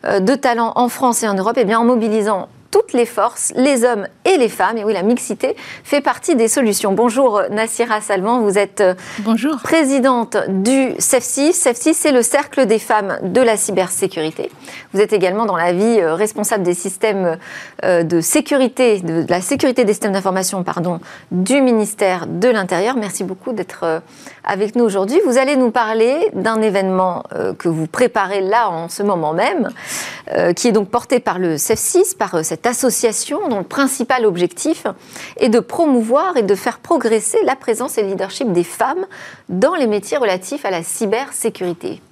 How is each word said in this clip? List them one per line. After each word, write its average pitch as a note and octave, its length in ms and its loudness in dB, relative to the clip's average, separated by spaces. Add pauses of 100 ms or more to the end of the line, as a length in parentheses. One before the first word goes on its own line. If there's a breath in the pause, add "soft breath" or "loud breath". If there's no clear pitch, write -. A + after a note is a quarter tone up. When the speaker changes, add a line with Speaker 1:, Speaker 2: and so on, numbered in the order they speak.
Speaker 1:
euh, G3+ 160 2
de G#3 160 4
talents A#3 400 0
en A#3+ 140 2
France A#3+ 340 0
et A3+ 60 0
en G3+ 60 0
Europe ? F#3+ 220 0
Eh B3 60 2
bien, A3 160 2
en A#3 60 2
mobilisant A3 640 0 (200)
toutes - 240 0
les A#3+ 120 4
forces, - 500 -2
les B3+ 280 4
hommes A3 240 2 (180)
et F#4+ 100 4
les A#3+ 140 4
femmes. G#3+ 300 0
Et G3+ 40 -6
oui, G#3+ 100 0
la F3+ 100 0
mixité A#3+ 520 0 (280 loud breath)
fait C#4+ 180 0
partie C#4+ 340 0
des A3+ 120 4
solutions. G#3+ 440 0
Bonjour, A3+ 480 2 (120)
Nassira A3 500 -2
Salvan, G#3+ 400 0
vous G3+ 160 2
êtes, G3+ 240 0
euh, F#3 140 4 (240 loud breath)
Speaker 2:
Bonjour. A3+ 420 0
Speaker 1:
présidente C4 760 2 (100)
du A#3 500 2
cefsis. C#4 560 0
cefsis, D4 400 0
c'est D4+ 180 2
le B3 120 4
cercle C#4+ 420 0
des G#3+ 140 2
femmes G3+ 420 -2
de F#3+ 200 2
la A3+ 160 4
cybersécurité. F3+ 920 -4 (420 loud breath)
Vous G3 100 0
êtes G#3+ 120 2
également G3 320 2
dans G3 100 -2
la E3+ 160 2
vie, G#3+ 280 4
euh, E3 160 2
responsable G#3 480 -2
des F3 100 2
systèmes, F#3+ 640 -2 (460 loud breath)
euh, F3 180 2
de E3 200 2
sécurité, C4 800 0
de, E3 200 -2
de - 80 -4
la F3+ 120 0
sécurité C4 440 0
des G#3 80 2
systèmes G3+ 200 -2
d'information, F#3+ 500 -2
pardon, F3 360 -4 (300 loud breath)
du F#3+ 320 2
ministère G#3 640 0
de F3+ 240 0
l'Intérieur. G3+ 460 0
Merci G#3 280 -6
beaucoup F#3 300 -8
d'être, F#3+ 300 -8
euh, E3 160 -2 (440 loud breath)
avec G3+ 320 -2
nous A#3+ 80 4
aujourd'hui. G3+ 440 2
Vous B3 100 2
allez C4+ 200 2
nous B3 120 4
parler A#3 640 0
d'un A3 260 0
événement, F#3 640 0 (140)
euh, F#2 180 -4
que - 160 -4
vous D#3+ 160 -2
préparez G3+ 560 0
là G#3 300 2
en E3 180 -6
ce - 140 -6
moment E3 300 0
même, B3 360 0 (680 loud breath)
euh, F3 180 2
qui B3 160 0
est - 20 4
donc G3 180 2
porté A#3+ 300 0
par F#3 180 -4
le E3 220 0
cefsis, - 580 0
par, G3 160 -4
euh, E3 80 0
cette D#3+ 220 -6
association B3 840 -2
dont A3 80 -2
le F3+ 80 -4
principal C4 600 0
objectif F3+ 600 0 (480 loud breath)
est - 140 2
de A3+ 100 4
promouvoir C#4+ 800 2
et A3+ 60 2
de G3 120 2
faire - 240 -6
progresser A#3 640 0
la C4+ 140 0
présence A#3 400 -4
et A3 60 0
le G3 40 -2
leadership F#3+ 460 -4
des F3 100 2
femmes D#4+ 420 -2 (440 loud breath)
dans A3+ 260 2
les C#4+ 100 2
métiers G#3 300 -2
relatifs A3+ 480 -2
à G3 80 -2
la E3+ 100 -2
cybersécurité. G#3 1200 -4 (100)